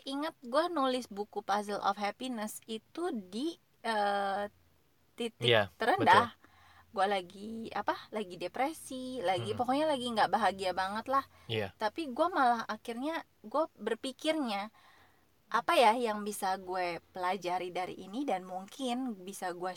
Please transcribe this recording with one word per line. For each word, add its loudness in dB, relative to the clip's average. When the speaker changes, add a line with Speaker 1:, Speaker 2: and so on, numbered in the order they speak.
Speaker 1:
inget -6
gue 0
nulis 0
buku -6
Puzzle -2
of 2
Happiness -6
itu -8
di, -4
eh, 0
titik -6
Speaker 2:
Iya, 6
Speaker 1:
terendah. 6
Speaker 2:
betul. -20
Speaker 1:
Gue 2
lagi, -4
apa, -2
lagi -6
depresi, -4
lagi, 0
Speaker 2:
Hmm. -4
Speaker 1:
pokoknya 2
lagi 0
nggak 4
bahagia 2
banget -2
lah. 2
Speaker 2:
Iya. -2
Speaker 1:
Tapi -4
gue 0
malah 2
akhirnya, -6
gue 0
berpikirnya, -2
apa 0
ya 8
yang -2
bisa -2
gue -2
pelajari -2
dari -4
ini -4
dan 0
mungkin -4
bisa -6
gue -4